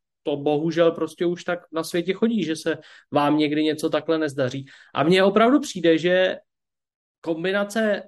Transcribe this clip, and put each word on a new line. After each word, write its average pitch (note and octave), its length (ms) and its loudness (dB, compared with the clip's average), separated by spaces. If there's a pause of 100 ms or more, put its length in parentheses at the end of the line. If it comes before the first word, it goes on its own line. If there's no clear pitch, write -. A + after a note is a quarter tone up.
(220)
to D3 140 -2
bohužel D#3 560 2
prostě E3 340 -6
už F3 180 -4
tak F3 140 -4 (140)
na D#3+ 120 -4
světě F3+ 280 -4
chodí, A3 320 0
že D#3 120 -4
se D#3 220 -4 (320)
vám D3 280 2
někdy D3+ 240 0
něco D#3 280 -2
takhle D#3 280 -2
nezdaří. C#3 480 -4 (280)
A C3+ 80 0
mně F3+ 220 4
opravdu A3+ 360 4
přijde, E3 380 2
že F3+ 380 0 (840)
kombinace G3 880 -2